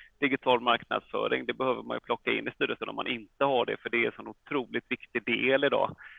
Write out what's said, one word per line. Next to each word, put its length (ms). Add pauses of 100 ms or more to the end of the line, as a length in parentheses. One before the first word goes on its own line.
(200)
Digital 400
marknadsföring, 840
det 80
behöver 300
man 120
ju 60
plocka 300
in 160
i 40
styrelsen 380
om 60
man 120
inte 360
har 220
det, 120
för 120
det 80
är 80
en 100
sån 120
otroligt 640
viktig 360
del 380
idag. 320 (240)